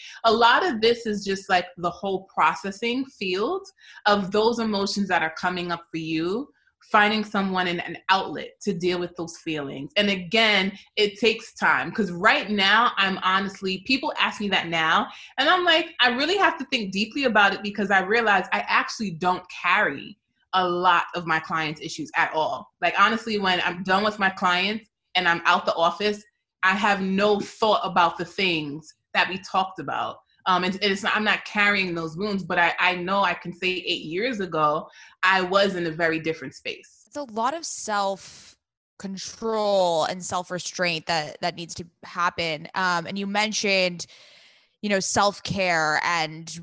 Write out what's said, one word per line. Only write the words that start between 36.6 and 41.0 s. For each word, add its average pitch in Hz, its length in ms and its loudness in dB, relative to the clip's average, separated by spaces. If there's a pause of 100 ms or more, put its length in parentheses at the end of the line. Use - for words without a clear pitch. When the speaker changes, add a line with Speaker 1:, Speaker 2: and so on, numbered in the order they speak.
Speaker 2:
It's - 100 -20
a 294 60 -6
lot 233 320 -4
of 330 100 -10
self-control 196 2500 -2
and 185 140 -4
self-restraint 175 840 -4